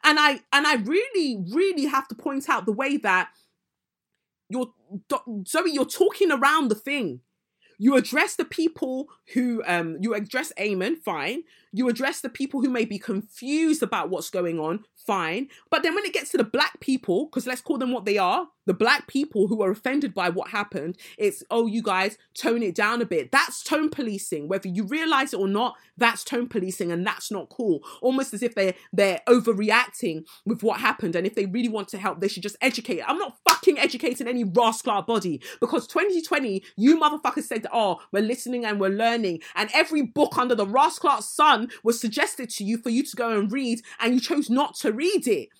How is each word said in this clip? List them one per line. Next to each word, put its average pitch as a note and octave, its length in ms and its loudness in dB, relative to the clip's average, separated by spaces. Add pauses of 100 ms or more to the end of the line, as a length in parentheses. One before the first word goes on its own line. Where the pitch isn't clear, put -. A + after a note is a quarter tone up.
And D4+ 160 6
I, D4 220 4 (120)
and C#4+ 140 4
I D4 80 4
really, D4+ 640 0 (140)
really E4+ 320 0
have C#4 240 -2
to G#3+ 80 -10
point C#4 320 -6
out A#3 180 0
the A3 60 0
way C4+ 240 0
that F#3 320 2 (1200)
you're, A#3+ 240 -4 (360)
Do-, A3+ 380 -6
Zoe, E4 240 0
you're C#4+ 140 0
talking F4+ 480 2
around C#4 360 4
the G#3 60 2
thing. G#3+ 460 -4 (580)
You B3+ 180 4
address D4 380 2
the F4 100 -2
people D4 640 -4 (260)
who, B3 320 0
um, E3+ 340 -2
you G#3+ 140 0
address B3+ 440 -4
Eamon, G3+ 400 0
fine. G3 460 -4 (280)
You B3 160 0
address B3+ 320 -2
the C4 80 -6
people C4+ 320 -6
who C4+ 80 2
may A#3+ 160 0
be G#3 140 -6
confused C#4+ 840 -2
about F3+ 280 -2
what's F3 180 -6
going E3+ 320 -2
on, E3+ 240 -4 (100)
fine. F#3+ 540 -4 (220)
But D#4+ 120 2
then E4+ 120 2
when G#4 100 -2
it F#4+ 80 -6
gets - 180 -4
to F#4 60 -2
the A#3 80 4
black C4+ 360 -2
people, C4 480 0
'cause - 180 -6
let's B3+ 160 -6
call C#4+ 160 -2
them B3 140 -2
what A3 120 -4
they G#3 140 2
are, G3+ 320 0 (160)
the F#3 80 2
black A#3+ 340 2
people A3+ 400 0
who G#3+ 140 0
are F#3 80 2
offended C4 420 -2
by F3+ 160 0
what F3 220 -4
happened, F#3+ 480 -6 (180)
it's, G3 340 -2
"Oh, A#3 160 2
you G#3+ 160 -2
guys, G3 360 0 (160)
tone A#3 280 0
it F3+ 120 -2
down A3+ 260 0
a A#3 60 -2
bit." D3+ 260 -2
That's C#4 320 0
tone D#4 240 0
policing. G3 600 -6
Whether F#3+ 200 -4
you F#3 160 -2
realise C#4+ 480 0
it F#3+ 80 -4
or G3 80 0
not, G#3 280 0 (200)
that's A#3 260 2
tone B3 240 -4
policing, F#3 460 -4
and F3 140 -2
that's - 240 -6
not D3+ 180 -8
cool. E3 340 -2 (200)
Almost C4 320 0
as G3 80 -8
if A#3 120 -2
they're, F#3+ 200 0 (180)
they're F#3+ 340 2
overreacting G#3+ 1000 2 (180)
with G3+ 180 -2
what G#3+ 180 0
happened, G3+ 360 0
and F3 100 0
if - 80 -4
they G3+ 120 0
really A3+ 240 -2
want G#3 180 -6
to G3+ 100 -12
help, F#3 220 -6
they G3 80 0
should F#3+ 140 -8
just G3+ 180 -10
educate. A#3 400 -2
I'm D#4 180 -4
not E4 200 -8 (100)
fucking - 300 4
educating B3 500 -2
any B3 160 -2
Ross A3+ 380 2
Clark G3+ 240 -2
body, F#3 340 -2 (180)
because - 280 -2
twenty F4+ 340 0
twenty, C4 420 -2 (140)
you D4 240 6
motherfuckers D4+ 440 0
said, A3 280 -6
"Oh, G3+ 300 0 (100)
we're G3+ 100 2
listening A#3+ 440 -2
and G#3 120 -2
we're G3 120 2
learning," A3 500 0 (140)
and G#3 180 -2
every D4+ 300 4
book - 340 2
under B3 180 2
the G#3 120 0
Ross C#4 320 2
Clark C4 240 2
sun C#4 400 4 (220)
was A#3 160 2
suggested B3+ 500 -2
to - 140 -8
you A3+ 120 0
for A#3 140 -4
you B3 140 2
to - 120 -12
go A3+ 220 0
and G3+ 120 0
read, A#3 300 -2 (200)
and A#3 140 2
you B3 60 4
chose - 300 -2
not C4+ 260 0
to - 160 0
read D#4+ 360 0
it. D#3 200 0 (120)